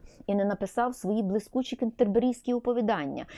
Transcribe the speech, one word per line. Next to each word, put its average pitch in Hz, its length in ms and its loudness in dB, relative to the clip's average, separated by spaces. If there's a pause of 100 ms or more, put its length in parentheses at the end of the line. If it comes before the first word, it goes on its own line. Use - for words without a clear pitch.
(280)
і 202 80 2
не 196 100 4
написав 208 500 -2
свої 214 280 -2
блискучі 208 520 -2
кентерберійські 240 800 2
оповідання. 226 720 0 (120)